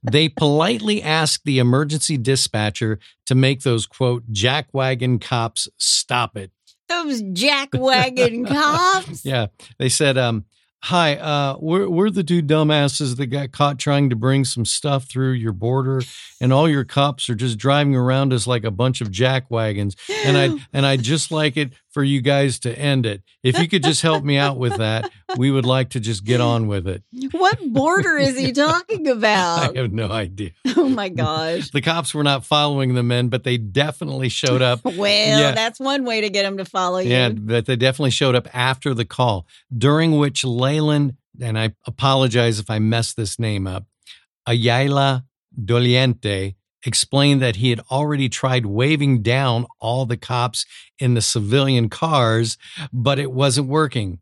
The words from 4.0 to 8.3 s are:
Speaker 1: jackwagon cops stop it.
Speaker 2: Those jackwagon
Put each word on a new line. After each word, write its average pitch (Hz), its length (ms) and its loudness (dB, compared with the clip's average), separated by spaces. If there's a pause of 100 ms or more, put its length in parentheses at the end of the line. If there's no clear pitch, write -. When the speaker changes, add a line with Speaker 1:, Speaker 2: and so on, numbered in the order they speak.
Speaker 1:
jackwagon 127 880 0
cops - 560 -4
stop - 640 -2
it. 95 120 -14 (380)
Speaker 2:
Those 302 340 -4
jackwagon 254 1300 0